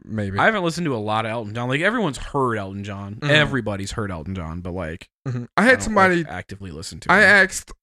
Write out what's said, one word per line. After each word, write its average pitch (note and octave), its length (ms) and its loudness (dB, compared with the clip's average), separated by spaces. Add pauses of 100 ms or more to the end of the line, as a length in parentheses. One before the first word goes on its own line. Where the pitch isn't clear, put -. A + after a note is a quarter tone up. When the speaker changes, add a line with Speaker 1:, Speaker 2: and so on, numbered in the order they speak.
Speaker 1:
maybe. G2+ 340 -2
Speaker 2:
I D3+ 60 4
haven't G#3+ 180 2
listened E3+ 220 -2
to C3+ 100 0
a - 20 -2
lot G#2+ 280 0
of A2 60 -4
Elton G#2 220 -6
John. A#2+ 160 -4
Like, C#3 120 0
everyone's G3 360 0
heard B2+ 400 0
Elton G2 260 -6
John. G2+ 320 -8
Speaker 1:
Mm-hmm. C#3+ 140 -4
Speaker 2:
Everybody's A#2+ 600 2
heard G#2 200 -6
Elton E2+ 220 -8
John, E2+ 280 -6
but, F2+ 120 -8
like, F2 340 -8 (200)
Speaker 1:
Mm-hmm. A#2+ 180 -6 (120)
I F3 40 4
Speaker 2:
I - 40 4
Speaker 1:
had B3+ 40 6
Speaker 2:
don't, B3+ 100 6
like, G3 40 -6
Speaker 1:
somebody F#3+ 440 4
Speaker 2:
actively F#2+ 440 -12
listen D#2+ 300 -12
to - 100 0
Speaker 1:
I F#3 80 8
Speaker 2:
him. G#3+ 40 8
Speaker 1:
asked, F#3+ 480 4 (120)